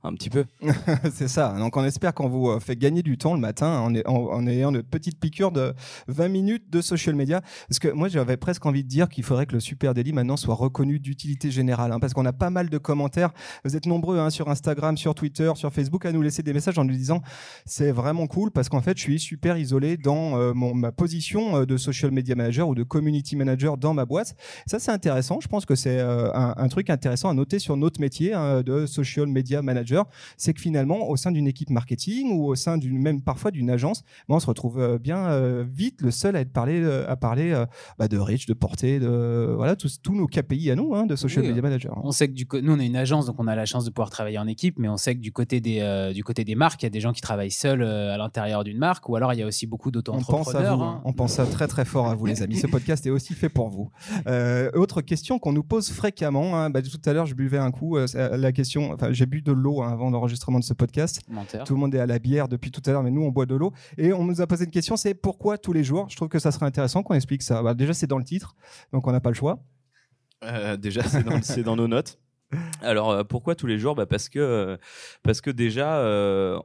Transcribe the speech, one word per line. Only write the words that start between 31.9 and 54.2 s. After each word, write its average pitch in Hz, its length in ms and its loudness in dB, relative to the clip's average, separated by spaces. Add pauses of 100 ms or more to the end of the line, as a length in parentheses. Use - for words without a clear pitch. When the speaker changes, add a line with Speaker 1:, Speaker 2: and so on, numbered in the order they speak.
Speaker 2:
ou 160 160 2
au 139 80 2
sein 165 240 0
d'une, 131 240 0
même 143 200 2
parfois 139 280 -2
d'une 127 200 0
agence, 127 340 0 (240)
ben, 143 80 4
on 165 40 6
se - 60 -4
retrouve, 120 320 -2
euh, 120 200 2
bien, 170 320 0
euh, 127 380 2
vite 175 320 -4
le 123 120 4
seul 196 240 2
à 151 40 2
être 131 120 -2
parlé, 135 280 2
euh, 139 300 2
à 127 60 0
parler, 127 340 2
euh, 123 160 2 (320)
bah, 107 80 2
de 104 100 2
reach, 101 300 0
de 113 80 2
portée, 135 460 0
de, 120 560 2
voilà, 131 180 2
tous, - 260 -6
tous 190 140 -2
nos 185 140 2
K - 140 0
P 135 160 -2
I 156 120 0
à 127 60 4
nous, 269 180 0
hein, 220 120 2
de 156 100 0
social 131 260 0
Speaker 3:
Oui, 127 60 2
Speaker 2:
media 120 100 2
Speaker 3:
euh, 123 40 0
Speaker 2:
manager, 127 360 -2
hein. - 60 -8
Speaker 3:
on 139 80 -2
sait 143 160 4
que 131 60 -4
du 127 120 -4
co-, 135 140 -4
nous, 151 120 4
on 147 60 6
est 131 80 2
une 120 80 0
agence, 131 320 2
donc 123 140 -6
on 113 80 0
a 110 80 0
la 110 100 -2
chance 123 180 -2
de 117 60 -4
pouvoir 104 200 -2
travailler 107 280 -4
en 107 80 -2
équipe, 113 320 -2
mais 113 100 0
on 104 80 0
sait 123 200 0
que 127 40 -8
du 113 120 -8
côté 123 280 0
des, 113 200 0
euh, 98 320 -2
du 101 100 -6
côté 110 220 -4
des 107 100 -4
marques, 156 300 2
il - 20 0
y - 0 -
a 110 40 0
des 107 100 -4
gens 117 120 0
qui - 80 -6
travaillent 101 300 -4
seuls, 135 320 0
euh, 104 320 0
à - 20 -4
l'intérieur 107 460 -4
d'une 104 160 -6
marque, 175 300 0
ou 117 80 0
alors 127 160 2
il 117 80 -2
y - 20 -2
a 107 40 -2
aussi 107 200 -4
beaucoup 117 220 -6
Speaker 2:
On - 20 -2
pense 117 60 -4
à 113 240 -4
Speaker 3:
d'auto-entrepreneurs, 131 560 0
Speaker 2:
vous, 123 80 0
Speaker 3:
hein. 113 140 -4
Speaker 2:
hein. - 60 -14
On 131 80 -2
pense 123 280 0
à, 127 60 4
très, 143 200 0
très 139 180 0
fort 120 220 0
à 113 80 0
vous, 110 120 -2
les 107 160 0
amis. 101 120 -2
Ce 135 140 0
podcast 135 400 0
est - 20 0
aussi 135 240 -2
fait 185 140 -2
pour 113 220 0
vous. 98 200 -8 (380)